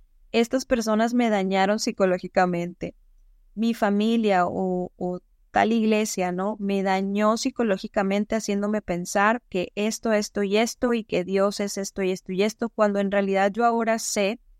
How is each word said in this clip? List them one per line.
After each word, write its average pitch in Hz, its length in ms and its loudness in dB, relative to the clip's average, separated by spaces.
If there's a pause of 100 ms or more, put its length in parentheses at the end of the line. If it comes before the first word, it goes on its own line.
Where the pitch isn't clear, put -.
(340)
Estas 233 340 0
personas 226 480 0
me 240 160 2
dañaron 190 480 2
psicológicamente, 180 1160 0 (600)
mi 226 200 0
familia 208 720 2
o, 180 500 -4
o 180 240 -6 (300)
tal 208 220 4
iglesia, 214 600 0
¿no? 196 280 -4
Me 196 220 -2
dañó 196 540 2
psicológicamente 208 1000 -2
haciéndome 208 460 -2
pensar 202 640 0
que - 260 -4
esto, 220 380 -2
esto 208 300 0
y 202 160 0
esto, 233 340 0
y 226 120 -2
que 175 200 -2
Dios 196 360 0
es 202 180 -4
esto 196 240 -6
y 185 80 0
esto 190 220 -6
y 185 100 0
esto, 220 260 -2
cuando 208 300 0
en 196 120 0
realidad 196 420 2
yo 226 120 0
ahora 233 340 0
sé 208 420 -2 (200)